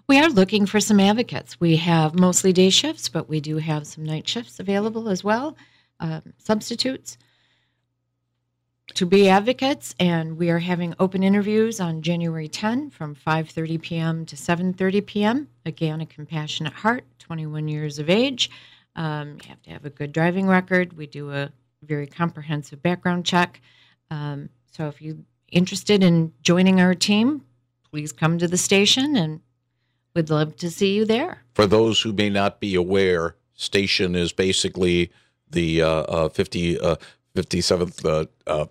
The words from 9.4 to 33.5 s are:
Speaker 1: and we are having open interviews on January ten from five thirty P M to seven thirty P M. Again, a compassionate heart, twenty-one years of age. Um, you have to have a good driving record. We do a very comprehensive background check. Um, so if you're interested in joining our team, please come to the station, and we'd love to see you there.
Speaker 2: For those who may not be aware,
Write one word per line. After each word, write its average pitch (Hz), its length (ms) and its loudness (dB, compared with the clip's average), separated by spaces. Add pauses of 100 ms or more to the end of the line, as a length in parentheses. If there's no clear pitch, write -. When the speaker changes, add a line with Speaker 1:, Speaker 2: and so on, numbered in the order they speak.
Speaker 1:
and 160 380 0
we 170 100 0
are 170 100 2
having 175 400 -2
open 190 240 0
interviews 214 560 2
on 165 220 -4
January 165 480 -4
ten 247 400 -4
from 147 260 -12
five 160 360 -2
thirty 160 260 -4
P 165 200 -8
M 165 280 -2
to 147 120 -16
seven 175 360 -2
thirty 190 300 0
P 208 200 -4
M. 254 240 0 (200)
Again, 160 340 -4
a 156 60 -8
compassionate 151 680 -8
heart, 240 320 -2 (140)
twenty-one 156 500 -8
years 151 300 -6
of 151 100 -4
age. 240 420 0 (460)
Um, 151 460 -6
you 139 80 -20
have 131 140 -20
to 160 60 -20
have 160 140 -16
a 143 60 -12
good 147 200 -10
driving 175 360 0
record. 185 500 2
We 151 100 -14
do 143 240 -14
a 139 220 -6 (300)
very 147 240 -4
comprehensive 151 760 -6
background 175 440 -2
check. - 340 0 (500)
Um, 147 380 -8 (240)
so 156 160 -8
if 147 140 -14
you're 156 160 -12 (340)
interested 196 500 2
in 170 300 4 (100)
joining 185 380 4
our 180 140 4
team, 226 480 0 (480)
please 151 200 -8
come 165 280 0
to 175 100 0
the 180 80 -2
station, 208 600 2
and 156 240 -2 (760)
we'd 160 160 -2
love 151 260 0
to 175 140 -8
see 196 240 0
you 214 100 2
there. 240 480 -2
Speaker 2:
For 104 140 4
those 110 340 4
who 110 140 -4
may 104 160 0
not 101 280 0
be 101 160 -4
aware, 90 600 2 (160)